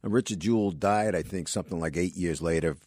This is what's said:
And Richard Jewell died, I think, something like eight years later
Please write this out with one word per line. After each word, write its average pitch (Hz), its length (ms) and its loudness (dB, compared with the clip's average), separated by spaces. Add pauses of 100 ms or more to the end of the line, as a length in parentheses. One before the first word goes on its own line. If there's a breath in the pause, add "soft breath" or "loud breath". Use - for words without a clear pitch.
And 104 80 -2
Richard 113 280 0
Jewell 104 320 2
died, 101 420 2
I 82 80 0
think, 92 240 -6
something 92 320 -4
like 80 180 -2
eight 90 200 0
years 82 260 -2
later 80 340 0 (100)